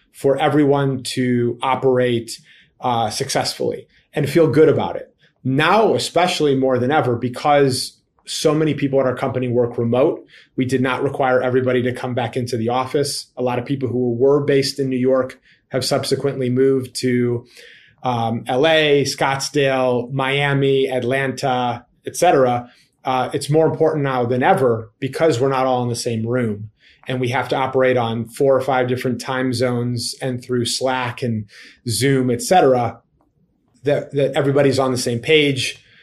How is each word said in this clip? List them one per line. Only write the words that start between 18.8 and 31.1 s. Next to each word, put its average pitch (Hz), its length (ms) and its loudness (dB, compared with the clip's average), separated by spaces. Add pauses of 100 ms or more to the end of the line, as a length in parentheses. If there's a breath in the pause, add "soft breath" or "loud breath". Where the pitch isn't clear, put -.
Scottsdale, 135 1080 -2
Miami, 139 800 0
Atlanta, 127 960 -2 (200)
et 123 100 -12
cetera. 127 560 2 (320 loud breath)
Uh, 127 300 -2
it's 147 160 -6
more 156 180 4
important 156 360 0
now 127 220 -2
than 123 180 0
ever 123 560 2
because 139 400 0
we're 135 100 2
not 131 160 0
all 127 160 0
in 120 80 -2
the 117 60 -4
same 113 300 -4
room. 110 440 -4 (380 soft breath)
And 127 120 -4
we 127 100 -2
have 127 200 -2
to 147 60 -2
operate 131 420 0
on 113 280 -2
four 135 300 2
or 127 60 2
five 127 260 0
different 123 320 -2
time 131 340 -4
zones 120 680 -2
and 127 220 -6
through 123 220 -2
Slack 127 580 -4